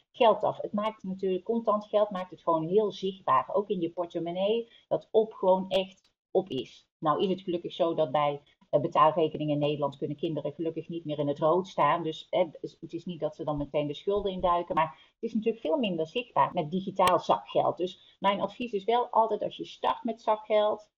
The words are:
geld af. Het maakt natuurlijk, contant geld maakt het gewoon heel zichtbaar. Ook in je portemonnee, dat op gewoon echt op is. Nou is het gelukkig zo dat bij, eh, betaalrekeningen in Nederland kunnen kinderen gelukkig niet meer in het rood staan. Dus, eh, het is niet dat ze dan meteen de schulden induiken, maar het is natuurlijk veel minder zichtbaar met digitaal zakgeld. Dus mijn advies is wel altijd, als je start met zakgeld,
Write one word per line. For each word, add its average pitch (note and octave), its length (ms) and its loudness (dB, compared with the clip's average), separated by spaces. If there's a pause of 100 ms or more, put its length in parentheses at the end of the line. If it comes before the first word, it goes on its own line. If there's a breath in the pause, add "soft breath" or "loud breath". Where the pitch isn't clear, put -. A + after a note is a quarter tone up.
(120 soft breath)
geld E3+ 300 4
af. - 180 -2
Het - 120 -8
maakt G#3+ 300 -4
natuurlijk, F#3 420 -4
contant A3+ 420 0
geld G#3 240 0
maakt F#3 200 -8
het - 120 -20
gewoon D#3+ 240 0
heel G3 260 2
zichtbaar. E3 600 -2
Ook G3+ 160 0
in F#3+ 120 -2
je E3 120 -2
portemonnee, F3+ 760 -2 (200 soft breath)
dat - 220 -2
op A3 220 4
gewoon F#3+ 380 2
echt F#3+ 400 -4 (200)
op F#3+ 180 2
is. - 400 -8 (100)
Nou D3+ 240 2
is F#3+ 60 4
het F#3+ 120 -2
gelukkig E3+ 320 -4
zo E3 220 0
dat D#3 180 2
bij, D3 300 0 (280 soft breath)
eh, D3 100 4
betaalrekeningen D#3 760 2
in D3 60 0
Nederland D3 360 0
kunnen D3 200 -6
kinderen D3+ 360 -4
gelukkig D#3+ 360 -6
niet E3 160 -8
meer D3+ 140 -4
in D3 100 0
het C#3+ 100 -2
rood E3+ 300 2
staan. D#3+ 340 2
Dus, D#3 260 -6
eh, A#3+ 180 2 (340)
het D#3+ 120 -16
is E3 120 -10
niet E3+ 160 -10
dat D#3 160 -4
ze D#3 80 -10
dan D3 120 -2
meteen D3 300 -2
de D3 80 -6
schulden G3+ 380 -2
induiken, F3 420 0
maar D#3+ 120 2 (280 loud breath)
het - 80 -20
is A#3 120 -4
natuurlijk A3+ 280 -2
veel D#4 160 0
minder F3 280 -2
zichtbaar D#3+ 460 -2
met D#3 180 -2
digitaal F3+ 480 2
zakgeld. - 580 0
Dus - 440 -8
mijn G3 200 0
advies A#3 320 -6
is F#3+ 120 -4
wel A#3 260 2
altijd, G#3+ 320 2
als - 140 -6
je A3+ 80 -10
start - 400 -4
met A3+ 180 -8
zakgeld, G#3+ 760 0